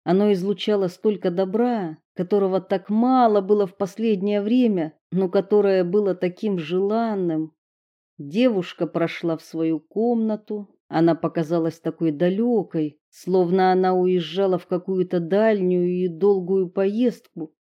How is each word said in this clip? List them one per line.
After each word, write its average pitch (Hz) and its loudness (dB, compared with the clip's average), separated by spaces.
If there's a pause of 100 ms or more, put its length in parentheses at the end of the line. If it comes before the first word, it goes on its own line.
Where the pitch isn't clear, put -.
Оно 196 2
излучало 196 -2
столько 185 -2
добра, 190 -2 (160)
которого 190 0
так 185 -4
мало 233 4
было 202 2
в 185 -8
последнее 202 -2
время, 214 0 (180)
но 185 0
которое 196 2
было 190 0
таким 180 -4
желанным. 185 -2 (680)
Девушка 180 -2
прошла 165 -4
в 156 -10
свою 160 -4
комнату. 214 -4 (180)
Она 165 2
показалась 165 -2
такой 160 -4
далекой, 180 -2 (100)
словно 185 2
она 185 2
уезжала 180 0
в - -20
какую-то 180 -2
дальнюю 180 2
и 180 -2
долгую 185 0
поездку, 196 -4